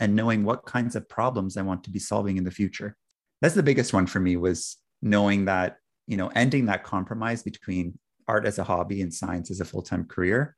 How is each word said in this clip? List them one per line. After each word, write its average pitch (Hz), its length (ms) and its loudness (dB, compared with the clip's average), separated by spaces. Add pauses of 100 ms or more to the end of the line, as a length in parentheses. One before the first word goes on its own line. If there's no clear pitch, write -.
and 104 160 4
knowing 110 280 2
what 110 200 0
kinds 120 320 -2
of 104 100 -6
problems 110 520 -2
I 95 40 -2
want 92 220 -4
to 101 60 -12
be 98 80 -6
solving 101 400 -2
in 90 60 0
the 90 60 -2
future. 104 460 -4 (440)
That's 165 140 4
the 196 80 4
biggest 135 300 4
one 92 140 4
for 98 120 -4
me, 90 180 2
was 87 420 -2 (220)
knowing 101 440 4
that, 92 320 0 (320)
you 107 80 -2
know, 95 180 -2
ending 127 320 4
that 98 160 0
compromise 113 600 -4
between 90 540 -6 (300)
art 107 180 2
as 104 140 -2
a - 60 -4
hobby 98 360 -2
and 87 140 -4
science 87 360 -6
as 92 100 -6
a 85 40 -2
full-time 90 420 -6
career 110 520 0